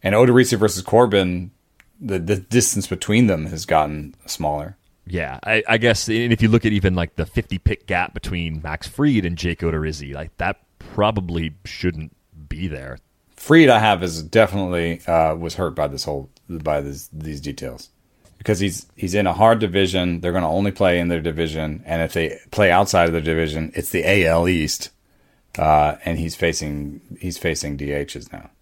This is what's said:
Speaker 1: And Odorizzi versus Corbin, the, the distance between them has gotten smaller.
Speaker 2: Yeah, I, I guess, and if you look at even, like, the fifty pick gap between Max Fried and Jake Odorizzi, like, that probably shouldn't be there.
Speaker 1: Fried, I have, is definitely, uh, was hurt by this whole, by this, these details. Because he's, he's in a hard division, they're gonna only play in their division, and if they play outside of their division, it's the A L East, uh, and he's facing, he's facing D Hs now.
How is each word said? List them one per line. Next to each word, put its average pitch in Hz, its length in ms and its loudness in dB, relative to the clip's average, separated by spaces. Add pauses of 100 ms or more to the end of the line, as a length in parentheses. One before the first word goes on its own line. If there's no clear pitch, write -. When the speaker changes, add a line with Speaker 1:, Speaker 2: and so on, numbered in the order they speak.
Speaker 1:
And 98 140 0
Odorizzi 123 420 6
versus 98 240 0
Corbin, 95 680 2 (480)
the, 101 200 -4
the 90 160 0
distance 104 520 0
between 107 400 2
them 82 200 0
has 80 180 -8
gotten 76 500 0 (100)
smaller. 76 520 -6 (280)
Speaker 2:
Yeah, 78 380 -8
I, 110 240 0
I 113 100 2
guess, 113 300 2
and 117 240 0
if 110 100 2
you 113 80 4
look 113 160 4
at 110 60 4
even, 95 240 2
like, 87 200 -2
the 78 100 -4
fifty - 320 -6
pick - 300 -2
gap 90 260 -4
between 82 480 -6
Max 78 260 -10
Fried 135 380 2
and 85 120 -4
Jake 85 220 -4
Odorizzi, 78 540 -4
like, 76 240 -12
that 87 220 -6 (200)
probably 87 760 -2 (100)
shouldn't 78 500 -6 (340)
be 82 180 -8
there. 67 320 -10 (360)
Speaker 1:
Fried, 156 320 8
I 117 120 8
have, 104 240 2
is 82 200 -4
definitely, 90 840 0
uh, 80 300 2
was 82 200 -8
hurt 82 200 -4
by 73 140 -2
this 69 160 -8
whole, 69 240 -8 (180)
by 76 320 -4
this, 69 320 -10
these 76 300 -10
details. 67 480 -12 (480)
Because - 220 -2
he's, 95 260 -4 (100)
he's 90 180 -6
in 98 140 2
a 87 60 0
hard 110 260 4
division, 90 640 0
they're 87 100 -2
gonna 87 180 0
only 98 220 0
play 90 280 2
in 87 100 0
their 85 100 0
division, 78 680 -4
and 82 160 -2
if 82 120 -4
they 80 260 -2 (120)
play 98 200 4
outside 90 360 4
of 82 60 0
their 82 80 -2
division, 80 540 -2
it's 80 140 -6
the 85 180 -2
A 95 180 4
L 82 220 2
East, 85 440 -2 (680)
uh, 76 380 4 (100)
and 82 140 -2
he's 82 160 -6
facing, 73 680 -4 (180)
he's 90 180 -8
facing 76 380 -4
D 71 180 -8
Hs - 380 -8
now. - 180 -20 (120)